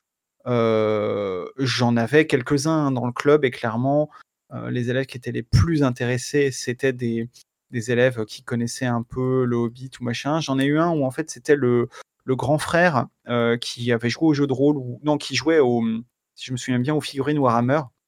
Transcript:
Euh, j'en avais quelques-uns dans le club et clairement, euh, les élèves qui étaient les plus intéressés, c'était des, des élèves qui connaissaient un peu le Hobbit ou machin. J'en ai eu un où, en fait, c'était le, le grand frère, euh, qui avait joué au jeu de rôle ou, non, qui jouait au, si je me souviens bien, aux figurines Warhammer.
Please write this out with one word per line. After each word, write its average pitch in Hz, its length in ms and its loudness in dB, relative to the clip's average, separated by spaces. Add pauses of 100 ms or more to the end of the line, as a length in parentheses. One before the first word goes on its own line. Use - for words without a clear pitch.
(460)
Euh, 107 1040 0 (100)
j'en 120 400 0
avais 147 300 4
quelques-uns 143 640 0
dans 123 160 -2
le 123 40 -2
club 147 320 4
et 131 60 2
clairement, 131 600 -2 (420)
euh, 117 160 -10
les 123 220 -2
élèves 131 160 -2
qui - 100 -14
étaient 123 140 -8
les 120 120 -4
plus 165 380 2
intéressés, 127 720 0
c'était 127 420 -2
des, 117 340 -4 (440)
des 120 200 -4
élèves 120 340 2
qui - 180 -14
connaissaient 120 420 -4
un 120 160 -2
peu 127 440 -2
le 120 100 0
Hobbit 120 340 -4 (100)
ou 123 40 -10
machin. 135 380 -4
J'en 135 180 -2
ai 135 60 2
eu 147 120 2
un 170 140 2
où, 156 140 0
en 127 60 -2
fait, 156 200 -8
c'était 143 240 0
le, 120 340 2 (340)
le 131 120 -2
grand 131 240 0
frère, 165 480 2 (220)
euh, 120 280 2
qui 120 340 -6
avait 117 180 0
joué 160 180 0
au 156 80 6
jeu 139 100 2
de 131 80 0
rôle 143 240 4
ou, 123 260 -10
non, 147 140 2
qui 139 180 -8
jouait 160 240 2
au, 120 240 4 (520)
si - 100 -18
je 127 60 -12
me 123 60 -4
souviens 123 220 -2
bien, 131 140 0
aux 151 80 0
figurines 143 380 -2
Warhammer. 123 420 2 (260)